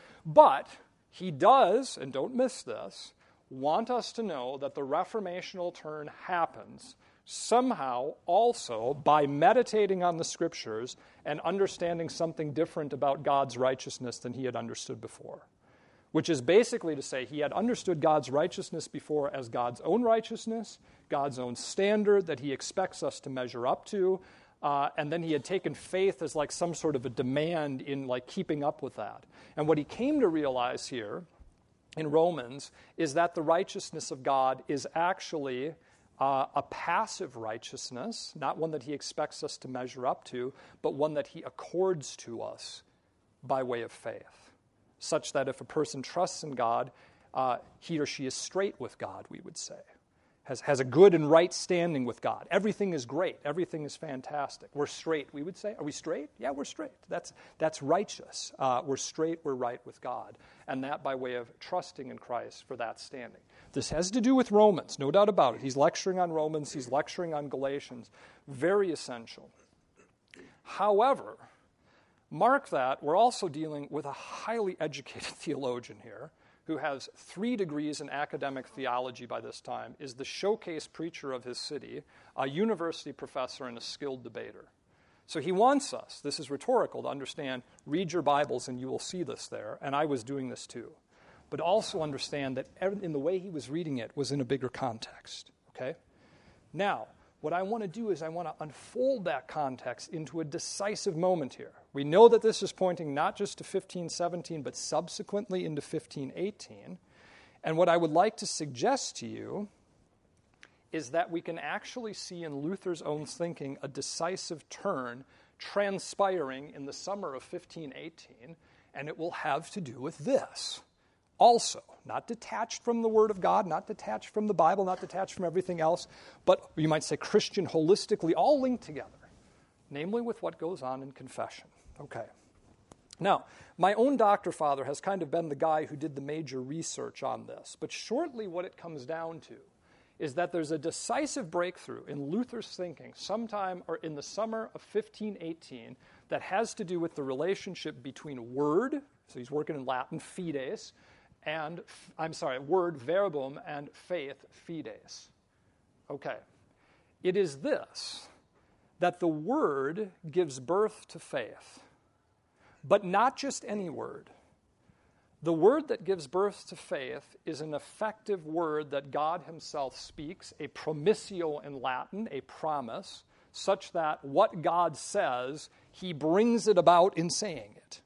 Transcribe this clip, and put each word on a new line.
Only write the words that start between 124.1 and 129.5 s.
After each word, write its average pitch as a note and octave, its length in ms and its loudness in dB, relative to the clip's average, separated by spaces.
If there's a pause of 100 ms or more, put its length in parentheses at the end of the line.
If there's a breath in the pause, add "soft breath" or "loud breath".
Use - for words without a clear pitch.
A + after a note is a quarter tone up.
from G#3+ 180 0
the G#3 60 2
Bible, F3 300 6
not F#3 160 0
detached F#3 340 -6
from F#3 100 -4
everything F3 360 0
else, E3 280 2 (360 loud breath)
but F#3 300 6
you D#3+ 140 4
might D#3 160 4
say D3+ 120 -2
Christian - 480 2
holistically, E3 720 4
all C4 240 6
linked B3+ 220 0
together, C3+ 260 -10 (800 soft breath)